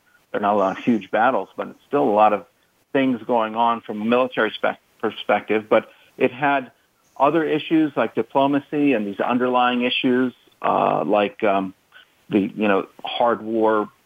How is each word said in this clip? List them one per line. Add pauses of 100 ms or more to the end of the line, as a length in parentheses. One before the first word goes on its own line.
(320)
there
are
not
a
lot
of
huge
battles,
but
it's
still
a
lot
of (480)
things
going
on
from
a
military
spe-, (200)
perspective,
but (260)
it
had (460)
other
issues
like
diplomacy
and
these
underlying
issues, (300)
uh,
like,
um, (560)
the,
you
know, (160)
hard
war (160)